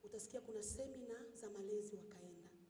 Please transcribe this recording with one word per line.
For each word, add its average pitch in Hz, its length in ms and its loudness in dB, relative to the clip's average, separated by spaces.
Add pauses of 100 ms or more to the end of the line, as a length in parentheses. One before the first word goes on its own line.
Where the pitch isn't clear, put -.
utasikia 226 380 0
kuna 220 220 0
semina 254 520 2 (200)
za 214 140 -4
malezi 202 460 4
wakaenda. 175 540 -6 (200)